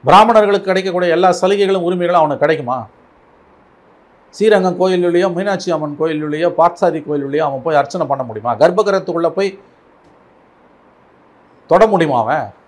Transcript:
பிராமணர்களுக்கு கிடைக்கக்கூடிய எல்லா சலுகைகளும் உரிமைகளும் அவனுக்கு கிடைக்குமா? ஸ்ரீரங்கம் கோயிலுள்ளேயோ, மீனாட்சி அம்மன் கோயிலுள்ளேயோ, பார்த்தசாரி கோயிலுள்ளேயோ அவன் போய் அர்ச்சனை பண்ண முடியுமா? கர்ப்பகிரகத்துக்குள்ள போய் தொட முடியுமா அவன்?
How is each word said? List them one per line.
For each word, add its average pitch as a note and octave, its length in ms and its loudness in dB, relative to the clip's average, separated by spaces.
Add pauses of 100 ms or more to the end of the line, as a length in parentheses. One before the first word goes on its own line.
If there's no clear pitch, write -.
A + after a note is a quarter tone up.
பிராமணர்களுக்கு G3+ 640 4
கிடைக்கக்கூடிய F#3 440 -2
எல்லா F3+ 200 2
சலுகைகளும் F#3+ 520 0
உரிமைகளும் F3 360 0
அவனுக்கு D3 260 0
கிடைக்குமா? B2+ 420 -2 (1400)
ஸ்ரீரங்கம் F#3 500 0
கோயிலுள்ளேயோ, F3+ 540 0
மீனாட்சி F#3 380 -4
அம்மன் D3+ 280 -6
கோயிலுள்ளேயோ, D#3 580 -2
பார்த்தசாரி E3+ 460 0
கோயிலுள்ளேயோ C#3+ 360 -4
அவன் C#3 220 -4
போய் D#3 140 -2
அர்ச்சனை C#3+ 320 -2
பண்ண C3+ 160 -4
முடியுமா? A2+ 320 -6
கர்ப்பகிரகத்துக்குள்ள F3+ 760 0
போய் F#3+ 300 -4 (2000)
தொட F#3+ 200 4
முடியுமா E3 320 0
அவன்? A#2 380 -4 (100)